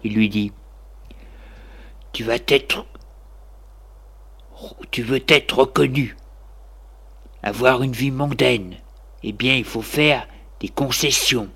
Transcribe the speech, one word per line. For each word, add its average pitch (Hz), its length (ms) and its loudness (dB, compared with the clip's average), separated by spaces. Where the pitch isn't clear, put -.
Il 104 100 -4
lui 107 160 2
dit : « 104 240 -4
Tu 117 100 -6
vas 117 140 0
t'être, - 480 0
tu 123 100 -6
veux 127 260 -2
être - 320 4
reconnu, 135 560 2
avoir 117 400 2
une 135 100 0
vie 127 200 -2
mondaine. 127 640 0
Eh 110 100 -6
bien, 127 220 2
il 117 100 0
faut 113 160 -6
faire 147 460 2
des 98 80 -6
concessions. 127 880 -2